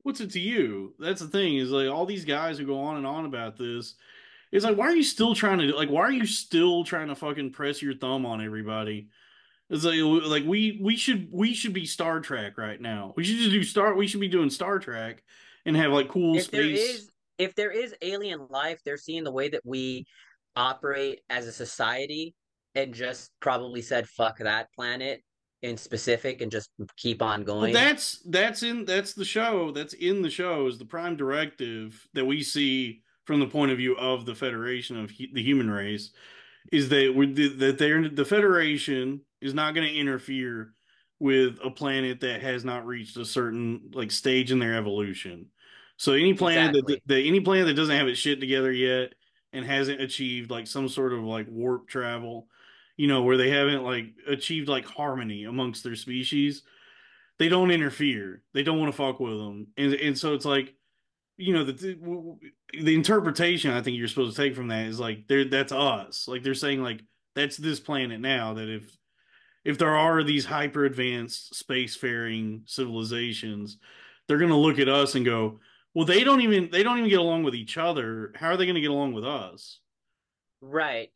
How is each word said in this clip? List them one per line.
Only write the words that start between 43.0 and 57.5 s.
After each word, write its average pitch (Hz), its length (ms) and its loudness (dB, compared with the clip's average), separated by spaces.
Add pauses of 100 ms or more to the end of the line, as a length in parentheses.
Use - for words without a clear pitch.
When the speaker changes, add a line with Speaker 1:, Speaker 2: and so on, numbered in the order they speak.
Speaker 1:
a 120 80 -8
certain, 117 680 -4
like, 117 180 -6
stage 131 400 2
in 131 80 4
their 113 160 0
evolution. 101 720 -4 (500)
So 139 160 2
any 175 220 6
planet 165 380 4
that, 139 60 8
Speaker 2:
Exactly. 135 280 0
Speaker 1:
that, 139 200 4
any 185 140 6
planet 190 260 4
that 151 60 4
doesn't 151 240 2
have 143 100 4
its 120 120 0
shit 143 200 0
together 131 320 2
yet 127 420 0 (380)
and 127 140 -8
hasn't 139 360 0
achieved, 123 500 -6
like, 117 160 -8
some 135 200 -4
sort 131 260 -2
of, 117 100 -4
like, 110 260 -4
warp 123 380 -4
travel, 120 600 -8 (500)
you 147 100 2
know, 135 160 4
where 127 140 6
they 127 120 4
haven't, 143 340 2
like, 117 300 -4 (140)
achieved, 143 420 -4
like, 131 160 -2
harmony 123 600 -6
amongst 120 380 -6
their 117 120 -8
species, 139 680 -2 (760)
they 165 100 4
don't 185 220 6